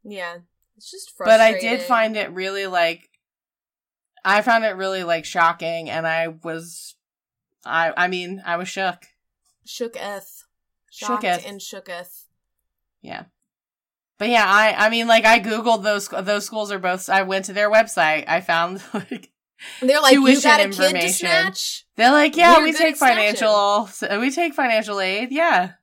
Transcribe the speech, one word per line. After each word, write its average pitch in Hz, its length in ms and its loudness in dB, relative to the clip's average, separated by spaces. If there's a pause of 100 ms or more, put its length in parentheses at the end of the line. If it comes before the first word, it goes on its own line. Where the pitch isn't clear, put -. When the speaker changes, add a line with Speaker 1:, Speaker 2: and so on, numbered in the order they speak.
Speaker 1:
Yeah. 180 360 -12 (380)
It's - 140 -20
just 381 280 -20
Speaker 2:
But 220 220 4
I 226 120 6
did - 80 -6
Speaker 1:
frustrating. 226 260 -4
Speaker 2:
find 220 300 0
it 202 160 -6
really, 196 340 -6
like, 170 420 -2 (1160)
I 202 180 2
found 226 220 2
it 202 120 -2
really, 190 280 -4
like, 165 200 -2
shocking, 165 640 -2
and 165 160 -4
I 165 220 -2
was, 165 680 -14 (680)
I, 160 320 -2
I 180 120 0
mean, 185 360 -8
I 170 120 -4
was 180 120 -8
shook. 190 380 -6 (600)
Speaker 1:
Shooketh. 202 760 -12 (480)
Speaker 2:
Shooketh. 214 300 -6
Speaker 1:
Shocked - 20 -10 (220)
and 202 140 -16
shooketh. 180 640 -16 (760)
Speaker 2:
Yeah. - 220 -14 (920)
But 208 100 -4
yeah, 233 180 4
I, 208 400 4
I 220 40 4
mean, 233 180 -2
like, 226 160 4
I 226 160 6
Googled 220 420 -2
those, 202 260 -2
those 202 360 -4
schools 214 280 -8
are 196 60 -6
both, 185 300 -4
I 196 140 2
went 190 240 -4
to 196 60 -12
their 208 180 0
website, 175 580 2
I 170 120 0
found, 180 480 -2
<laughs> - 60 -20
like, - 360 -10 (500)
Speaker 1:
They're 277 200 2
like, 269 140 8
"You 277 120 4
Speaker 2:
tuition 277 240 6
Speaker 1:
got 302 100 6
a 302 40 4
kid 196 80 -4
to 190 140 -4
Speaker 2:
information. 180 260 0 (160)
Speaker 1:
snatch? 185 580 -2 (100)
Speaker 2:
They're 233 160 4
like, 294 240 4
"Yeah, 339 220 8
Speaker 1:
We're 302 60 4
Speaker 2:
we 320 80 0
Speaker 1:
good 311 60 -4
Speaker 2:
take 320 140 2
Speaker 1:
at - 60 -8
snatching." 254 180 4
Speaker 2:
financial, 208 720 0
s-, 202 320 -6
we 262 100 0
take 330 240 -4
financial 214 460 -2
aid, 202 320 -4
yeah. 269 400 0 (100)